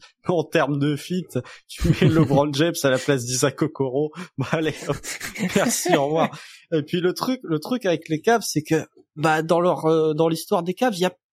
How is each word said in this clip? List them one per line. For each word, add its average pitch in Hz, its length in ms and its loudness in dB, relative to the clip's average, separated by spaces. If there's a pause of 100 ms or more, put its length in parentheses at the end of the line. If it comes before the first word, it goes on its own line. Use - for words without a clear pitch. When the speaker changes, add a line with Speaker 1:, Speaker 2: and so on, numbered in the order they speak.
(140)
Speaker 1:
<laughs> - 140 -20
En 170 160 2
termes 147 340 -2
de 143 180 0
fit, 180 300 -6 (420)
tu - 220 -2
mets 165 180 4
Speaker 2:
<laughs> - 0 -
Speaker 1:
LeBron 147 460 4
James 165 300 2
à 139 80 4
la 127 80 2
place 131 260 0
d'Isaac 127 380 0
Okoro. 139 480 -2 (260)
Bah, 131 140 -2
allez, 156 240 0 (120)
hop. 143 80 -2 (300)
<laughs> - 300 -4
Merci, 247 400 2
au 139 100 4
revoir. 156 240 2 (420)
Et 156 120 2
puis 175 180 -2
le 175 140 2
truc, 254 260 -2
le 160 160 -2
truc 240 300 -4
avec 165 220 0
les 156 120 -2
Cavs, 226 220 4
c'est - 180 -2
que, 151 240 0 (300)
bah, 160 260 2
dans 165 180 2
leur, 175 260 2
euh, 160 280 2
dans 160 140 2
l'histoire 170 340 -2
des 175 140 -4
Cavs, 247 200 0
il 170 60 -4
y 185 40 4
a 180 100 -2 (180)